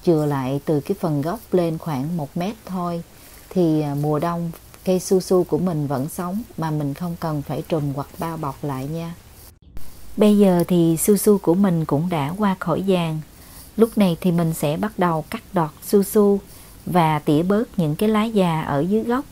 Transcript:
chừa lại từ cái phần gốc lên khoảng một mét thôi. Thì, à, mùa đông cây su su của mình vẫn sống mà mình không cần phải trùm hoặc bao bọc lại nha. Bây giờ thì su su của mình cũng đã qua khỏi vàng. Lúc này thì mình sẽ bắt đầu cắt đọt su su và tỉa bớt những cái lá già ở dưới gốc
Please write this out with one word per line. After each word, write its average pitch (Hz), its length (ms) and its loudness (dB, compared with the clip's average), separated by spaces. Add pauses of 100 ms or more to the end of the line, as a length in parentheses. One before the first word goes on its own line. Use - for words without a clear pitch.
chừa 156 220 2
lại 139 380 -2
từ 151 160 0
cái 202 200 -4
phần 151 220 -2
gốc 170 180 -4 (120)
lên 170 260 0
khoảng 156 380 -4
một 147 200 -8
mét 185 180 -4 (120)
thôi. 175 360 -6 (480)
Thì, 160 300 2
à, 143 140 -4
mùa 151 240 -2
đông 170 320 -4 (340)
cây 185 160 0
su 185 200 0
su 180 240 2
của 156 140 -2
mình 160 280 -2
vẫn 135 220 -4
sống 185 340 -8 (140)
mà 160 140 -4
mình 147 240 -4
không 170 260 -8
cần 151 220 -4
phải 143 260 -6
trùm 147 260 -2
hoặc 139 140 -8 (100)
bao 165 180 -6
bọc 151 280 -8
lại 135 220 -6
nha. 165 280 -8 (1000)
Bây 208 220 6
giờ 180 300 6
thì 165 280 4
su 202 200 4
su 202 220 4
của 165 160 2
mình 180 300 2
cũng 151 240 0
đã 156 300 -2
qua 196 220 0
khỏi 175 260 -2
vàng. 170 340 0 (560)
Lúc 226 220 2
này 185 220 4
thì 185 120 2
mình 165 220 2
sẽ 151 220 -2
bắt 208 220 -4
đầu 165 320 2
cắt 233 120 -10 (100)
đọt 160 180 0 (140)
su 202 180 4
su 202 360 2 (480)
và 160 320 2
tỉa 151 240 2
bớt 202 360 0
những 156 180 0
cái 214 120 0
lá 214 160 2
già 185 380 0
ở 143 180 -2
dưới 202 240 0
gốc 247 280 -2